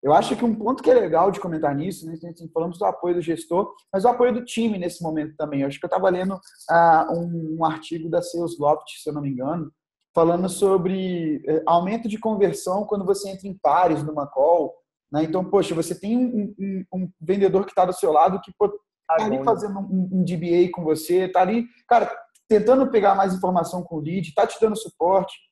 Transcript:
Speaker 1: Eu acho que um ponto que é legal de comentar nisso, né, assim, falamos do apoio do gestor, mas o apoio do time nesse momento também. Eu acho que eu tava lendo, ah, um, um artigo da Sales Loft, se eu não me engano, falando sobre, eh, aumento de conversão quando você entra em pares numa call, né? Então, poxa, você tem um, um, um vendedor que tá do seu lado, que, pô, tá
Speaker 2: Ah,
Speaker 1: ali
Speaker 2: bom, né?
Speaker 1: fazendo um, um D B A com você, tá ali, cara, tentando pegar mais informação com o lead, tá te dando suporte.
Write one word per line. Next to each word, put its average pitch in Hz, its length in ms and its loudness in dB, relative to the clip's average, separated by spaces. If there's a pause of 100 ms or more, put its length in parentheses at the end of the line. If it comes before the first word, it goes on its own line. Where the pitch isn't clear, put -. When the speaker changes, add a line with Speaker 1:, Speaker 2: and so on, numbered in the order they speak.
Speaker 1:
Eu 139 100 2
acho 220 240 2
que 247 80 -4
um 226 100 2
ponto 214 280 -4
que 226 80 4
é 254 40 8
legal 180 360 4
de 180 100 -8
comentar 156 340 -2
nisso, 160 320 -6
né, 165 80 -12
assim, 165 380 -16
falamos 170 260 -4
do 202 60 -4
apoio 180 300 -2
do 175 80 -4
gestor, 170 520 -4 (180)
mas 196 120 -2
o 240 40 8
apoio 247 260 2
do 240 100 -6
time 226 340 -2
nesse 175 240 -8
momento 156 340 -4
também. 147 260 -4
Eu 139 60 -2
acho 139 100 -8
que - 80 -8
eu 170 40 -4
tava 190 200 2
lendo, 185 280 -2 (300)
ah, 165 420 6
um, 170 480 -4
um 165 60 -2
artigo 160 460 -6
da 170 100 2
Sales 170 380 -6
Loft, 147 400 0
se - 100 -8
eu 147 60 -6
não 147 80 -6
me 139 80 -4
engano, 139 420 -6 (420)
falando 175 340 2
sobre, 185 1000 0
eh, 160 200 0
aumento 190 420 0
de 208 100 -6
conversão 196 680 -2
quando 202 200 -4
você 196 260 -2
entra 190 160 -14
em 190 100 -12
pares 156 460 2
numa 147 240 -6
call, 151 480 2 (380)
né? 151 100 0
Então, 170 220 -2
poxa, 185 300 0
você 165 200 -4
tem 208 220 -4
um, 233 420 -2
um, 190 260 -6 (100)
um 185 260 -6
vendedor 190 460 2
que - 80 -18
tá 185 100 4
do 180 80 -2
seu 180 200 0
lado, 180 280 4
que, - 180 -20
pô, 202 100 2
tá 208 120 -8 (300)
Speaker 2:
Ah, 160 140 2
Speaker 1:
ali - 120 -2
Speaker 2:
bom, - 20 -2
né? 269 60 -6
Speaker 1:
fazendo 208 360 0
um, 190 320 -2
um 185 120 0
D 175 120 -4
B 175 280 2
A 180 80 -4
com 175 120 -8
você, 170 440 0
tá 185 120 2
ali, 220 260 0 (220)
cara, - 280 2 (320)
tentando 247 420 4
pegar 202 240 4
mais 190 200 2
informação 185 480 -2
com 170 140 -10
o 151 40 -4
lead, 170 340 -6
tá 202 120 4
te - 140 -6
dando 214 160 2
suporte. 185 600 0 (160)